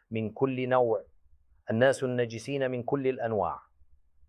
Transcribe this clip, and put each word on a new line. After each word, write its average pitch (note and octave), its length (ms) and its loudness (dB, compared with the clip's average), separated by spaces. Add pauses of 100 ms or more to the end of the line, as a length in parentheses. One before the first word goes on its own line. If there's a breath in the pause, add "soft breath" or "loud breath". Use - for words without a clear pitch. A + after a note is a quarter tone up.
(100)
من A2 200 -4
كل B2+ 380 -2
نوع، A#2+ 360 2 (680)
الناس B2+ 340 4
النجسين B2 680 -2
من B2 120 -4
كل C3+ 260 0
الأنواع. A2+ 520 0 (680)